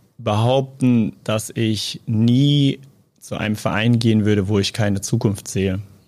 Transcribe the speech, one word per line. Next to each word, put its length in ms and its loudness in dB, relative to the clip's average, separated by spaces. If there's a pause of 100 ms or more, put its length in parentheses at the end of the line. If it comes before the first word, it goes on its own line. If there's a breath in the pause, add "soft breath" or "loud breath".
(180)
behaupten, 1040 0
dass 300 -4
ich 520 -4
nie 760 2 (380)
zu 180 -12
einem 200 -4
Verein 420 0
gehen 280 2
würde, 220 2
wo 100 2
ich 160 -2
keine 260 -2
Zukunft 480 -4
sehe. 320 -2 (280)